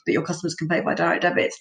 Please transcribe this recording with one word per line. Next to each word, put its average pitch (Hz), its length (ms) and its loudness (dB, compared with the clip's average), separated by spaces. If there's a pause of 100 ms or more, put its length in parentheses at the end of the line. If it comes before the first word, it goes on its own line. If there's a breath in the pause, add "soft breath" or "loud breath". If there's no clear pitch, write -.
that 175 60 2
your 160 120 2
customers 170 320 -4
can 160 100 -4
pay 165 140 0
by 170 140 -2
direct 170 280 2
debit." - 380 2